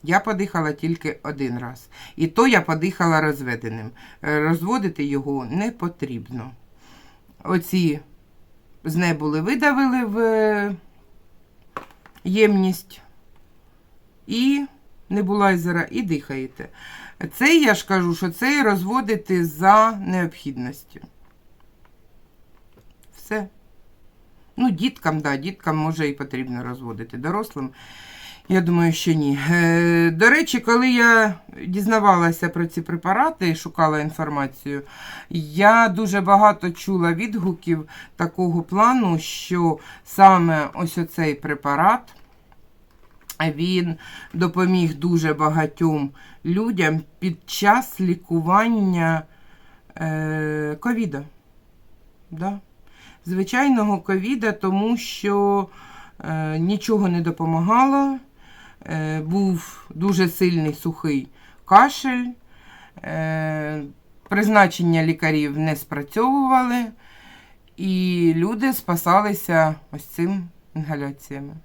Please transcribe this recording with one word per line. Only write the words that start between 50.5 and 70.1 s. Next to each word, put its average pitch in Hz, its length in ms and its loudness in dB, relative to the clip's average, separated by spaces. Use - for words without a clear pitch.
ковіда. 214 440 -4
Да? 185 280 -8
Звичайного 208 760 0
ковіда, 208 520 -2
тому 202 460 -2
що, 202 720 0
е, 156 400 -4
нічого 202 500 0
не 175 120 0
допомагало, 226 960 0
е, 156 360 -4
був 180 680 -2
дуже 180 400 0
сильний 170 440 0
сухий 147 540 -4
кашель, 247 600 4
е, 156 800 -4
призначення 190 720 4
лікарів 156 540 0
не 156 180 0
спрацьовували, 247 1080 0
і 180 580 0
люди 220 380 0
спасалися 175 1000 0
ось - 140 -14
цим 175 440 -4